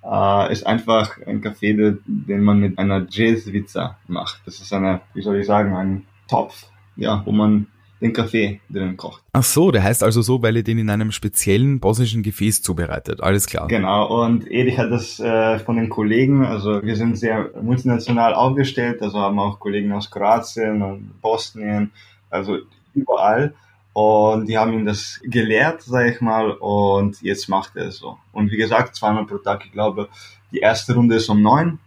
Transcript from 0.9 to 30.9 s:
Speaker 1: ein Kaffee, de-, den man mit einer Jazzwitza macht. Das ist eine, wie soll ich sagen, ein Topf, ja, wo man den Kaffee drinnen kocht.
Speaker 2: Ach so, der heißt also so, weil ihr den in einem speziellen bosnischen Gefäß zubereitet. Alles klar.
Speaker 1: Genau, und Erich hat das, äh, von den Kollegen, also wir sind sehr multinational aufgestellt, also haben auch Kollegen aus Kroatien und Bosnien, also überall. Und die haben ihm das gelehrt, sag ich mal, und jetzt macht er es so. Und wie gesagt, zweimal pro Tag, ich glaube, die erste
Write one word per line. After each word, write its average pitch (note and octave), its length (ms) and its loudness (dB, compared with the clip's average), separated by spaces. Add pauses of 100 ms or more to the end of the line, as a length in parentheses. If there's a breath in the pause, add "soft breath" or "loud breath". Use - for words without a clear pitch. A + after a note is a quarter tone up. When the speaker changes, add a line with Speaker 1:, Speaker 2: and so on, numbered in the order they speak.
Speaker 1:
ein G#2 140 -4
Kaffee, G#2 340 -2
de-, G#2 320 2
den G2+ 360 -2
man G#2 180 6
mit F#2+ 180 0
einer G2 300 0
Jazzwitza G#2 960 -2
macht. - 380 -8
Das - 160 -18
ist - 120 -12
eine, F#2+ 280 0 (140)
wie G2+ 80 -10
soll G2+ 180 -2
ich G2+ 60 -4
sagen, G#2 280 2
ein F#2+ 320 -4 (220)
Topf, - 380 -4 (300)
ja, G#2+ 280 -2
wo G#2 80 -4
man G#2+ 360 2 (320 soft breath)
den A2+ 120 0
Kaffee G#2+ 480 -2 (100)
drinnen F#2+ 260 -6
kocht. - 260 -16 (100)
Speaker 2:
Ach C3 100 4
so, E3+ 280 2
der A2 120 4
heißt G#2 200 2
also A2 200 4
so, B2 200 2
weil A2+ 140 2
ihr A2+ 80 0
den A2+ 140 0
in A2 100 0
einem G#2+ 240 0
speziellen A#2+ 680 0
bosnischen A2+ 420 2
Gefäß G#2 400 -2
zubereitet. E2 600 -6
Alles G2 240 2
klar. D#2+ 220 -6
Speaker 1:
Genau, G#2+ 540 2
und A#2 280 0
Erich B2+ 280 0
hat A2 120 0
das, - 300 -4
äh, A2+ 380 2
von A#2 180 -2
den A2+ 140 -2
Kollegen, B2+ 540 2
also G#2 380 -2
wir A2 140 -4
sind A2+ 200 0
sehr A2 340 -2 (100)
multinational A#2 720 0
aufgestellt, C3 680 0
also G#2 180 -4
haben G2+ 180 0
auch G2+ 220 -4
Kollegen G2+ 320 -4
aus G2+ 180 -8
Kroatien G#2+ 720 0
und G2 380 -10
Bosnien, G#2 720 -4 (380 soft breath)
also G2 280 -4 (360)
überall. A#2 600 2 (380 soft breath)
Und G#2+ 540 4
die A2 100 -2
haben A2+ 160 2
ihm A2 140 -2
das - 380 -6
gelehrt, B2 580 0
sag B2 240 0
ich A#2 140 -2
mal, A2 320 0
und G2+ 720 0
jetzt G2 260 -4
macht F#2+ 260 -2
er F2 140 -8
es F#2 100 -14
so. - 200 -16 (140)
Und G#2+ 200 0
wie A2 40 -4
gesagt, A2+ 380 0
zweimal G#2+ 320 -2
pro G2+ 120 -10
Tag, G2+ 280 -4
ich G2 60 -20
glaube, G2+ 360 -4 (440 loud breath)
die - 80 -4
erste A2 340 2